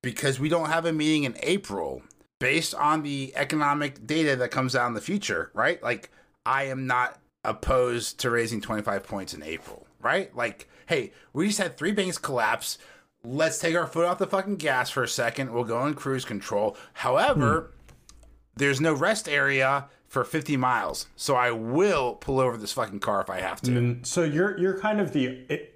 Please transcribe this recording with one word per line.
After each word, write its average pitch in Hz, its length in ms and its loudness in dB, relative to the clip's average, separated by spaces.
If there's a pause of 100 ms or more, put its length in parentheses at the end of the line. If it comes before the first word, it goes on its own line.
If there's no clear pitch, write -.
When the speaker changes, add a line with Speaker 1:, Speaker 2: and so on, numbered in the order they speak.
Speaker 1:
because 131 380 -2
we 151 80 0
don't 160 220 2
have 165 160 2
a 165 60 2
meeting 156 320 2
in 120 180 -4
April, 98 600 -2 (380)
based 151 340 0
on 151 280 2
the 139 340 -6
economic 143 680 0
data 151 300 2
that 123 140 0
comes 131 240 0
out 120 140 2
in 117 60 -2
the 104 60 -4
future, 160 540 -2
right? 135 280 0
Like, 117 280 -4 (360)
I 135 180 2
am 131 220 -6
not 123 320 0 (260)
opposed 120 760 2
to 123 100 0
raising 117 300 0
twenty-five 104 440 -2
points 95 300 -8
in 78 80 -14
April, - 440 -10 (140)
right? 160 360 -2
Like, 120 320 -6 (180)
hey, 135 260 -2 (200)
we 175 160 0
just 202 100 0
had 180 180 -2
three 180 160 -2
banks 185 260 -2
collapse. 117 600 -2 (460)
Let's 156 340 0
take 165 180 0
our 165 100 2
foot 165 200 0
off 180 120 0
the 190 80 0
fucking 196 300 -2
gas 131 340 0
for 131 140 0
a 113 40 -2
second. 123 440 -2
We'll 120 120 0
go 117 220 0
in 151 80 -2
cruise 135 300 -4
control. 104 520 -2 (180)
However, 151 760 2
Speaker 2:
Hmm. - 540 -20 (300)
Speaker 1:
there's 139 240 2
no 160 120 4
rest 175 360 0
area 139 580 2 (220)
for 127 160 0
fifty 147 320 -2
miles. 120 500 0 (100)
So 139 200 0
I 123 160 4
will 127 640 2
pull 131 240 0
over 123 160 2
this 107 160 -8
fucking 104 280 -4
car 104 220 2
if - 80 -4
I 92 100 -4
have 92 220 -4
to. 123 80 0
Speaker 2:
Mm, 123 360 0
so 175 180 2
you're, 170 340 0
you're 185 200 0
kind 208 220 2
of 180 120 0
the 127 360 0
i-, - 280 -4